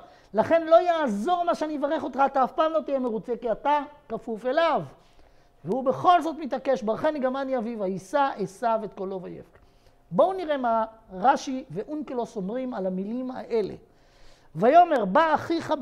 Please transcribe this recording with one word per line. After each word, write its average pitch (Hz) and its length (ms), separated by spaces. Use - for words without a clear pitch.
לכן 320 340
לא 320 80
יעזור 339 680
מה 339 120
שאני 311 220
אברך 285 260
אותך, 254 220
אתה 269 180
אף - 80
פעם 320 200
לא 320 80
תהיה 277 200
מרוצה, 240 420
כי 233 100
אתה 285 280
כפוף 226 360
אליו." 277 360
והוא 240 180
בכל 330 380
זאת 302 180
מתעקש, 262 440
"ברכני 294 360
גם 254 180
אני 262 200
אביו", 226 220
ויישא 202 580
עשו 220 300
את 196 100
קולו 190 280
ויבך. - 420
בואו 330 180
נראה 311 240
מה 226 280
רש"י 262 560
ואונקלוס 240 680
אומרים 240 380
על 190 120
המילים 208 460
האלה. 220 420
ויאמר, 277 500
"בא 302 300
אחיך 330 460